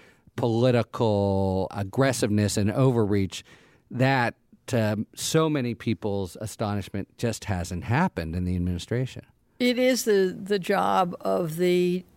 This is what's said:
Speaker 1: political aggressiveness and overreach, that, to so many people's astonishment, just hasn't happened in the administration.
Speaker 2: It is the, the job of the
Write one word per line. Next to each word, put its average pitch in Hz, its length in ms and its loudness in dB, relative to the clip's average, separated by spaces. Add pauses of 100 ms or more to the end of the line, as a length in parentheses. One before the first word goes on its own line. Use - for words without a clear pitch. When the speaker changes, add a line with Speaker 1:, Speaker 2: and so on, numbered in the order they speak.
(360)
Speaker 1:
political 104 1300 2
aggressiveness 104 840 0
and 104 140 2
overreach, 107 760 2 (460)
that, 127 440 0 (320)
to 107 480 0
so 160 340 0
many 127 260 -2
people's 101 680 -4
astonishment, 104 680 -6 (100)
just - 260 -4
hasn't 90 400 -4
happened 98 500 0
in 90 100 -2
the 90 120 0
administration. 90 680 -4 (360)
Speaker 2:
It 247 200 0
is 254 260 2
the, 190 340 2
the 202 200 -2
job 190 600 2
of 185 360 -2
the 180 480 2 (120)